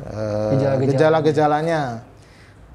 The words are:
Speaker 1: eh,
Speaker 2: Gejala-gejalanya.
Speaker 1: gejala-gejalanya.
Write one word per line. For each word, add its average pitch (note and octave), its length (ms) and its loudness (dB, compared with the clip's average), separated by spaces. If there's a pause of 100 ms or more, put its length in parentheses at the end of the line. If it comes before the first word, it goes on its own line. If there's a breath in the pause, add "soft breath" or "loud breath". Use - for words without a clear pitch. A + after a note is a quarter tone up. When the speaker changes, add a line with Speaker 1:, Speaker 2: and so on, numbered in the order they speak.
Speaker 1:
eh, G#2+ 480 -2
Speaker 2:
Gejala-gejalanya. C3+ 320 0
Speaker 1:
gejala-gejalanya. D3+ 920 2 (920 loud breath)